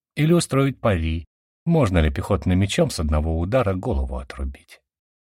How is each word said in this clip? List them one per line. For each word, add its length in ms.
Или 160
устроить 480
пари, 460
можно 340
ли 120
пехотным 480
мечом 320
с 100
одного 380
удара 360
голову 440
отрубить. 640